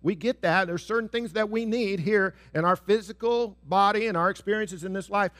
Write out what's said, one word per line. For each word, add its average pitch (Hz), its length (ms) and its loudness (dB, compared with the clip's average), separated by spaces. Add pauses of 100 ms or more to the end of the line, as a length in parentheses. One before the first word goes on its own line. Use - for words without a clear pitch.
we 175 100 2
get 214 280 -2
that. 180 260 2
There's 175 180 -6
certain 226 240 -2
things 233 240 -6
that 214 160 0
we 226 160 -2
need 214 360 -2
here 190 340 2 (180)
in 156 120 0
our 180 100 4
physical 220 880 -2
body 202 440 2
and 190 100 -2
our 170 120 2
experiences 196 540 -4
in 190 100 -6
this 190 160 -6
life. 196 300 0